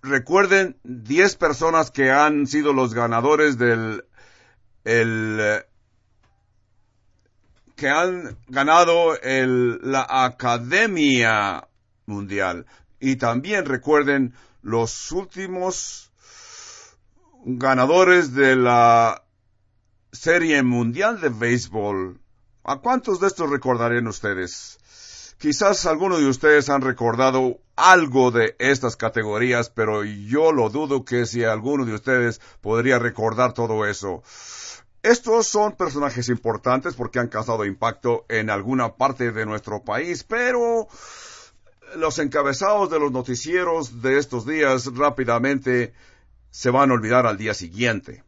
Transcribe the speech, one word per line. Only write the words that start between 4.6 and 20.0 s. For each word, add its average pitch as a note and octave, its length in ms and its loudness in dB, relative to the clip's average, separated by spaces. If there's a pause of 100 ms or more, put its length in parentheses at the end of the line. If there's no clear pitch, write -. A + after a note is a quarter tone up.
el, A2 560 0
eh, G#2 260 -2 (2000)
que C#3+ 140 -4
han E3 580 -2
ganado E3 760 4
el, B2+ 600 0
la C3+ 260 -2
Academia B2 1600 0 (380)
Mundial. G2+ 600 -6 (340)
Y C3+ 160 -2
también C#3 500 -2
recuerden C#3 680 2 (280)
los A#2 500 -4
últimos F#3 1000 -8 (1300)
ganadores C3+ 880 4
de C3 240 4
la A#2 680 4 (880)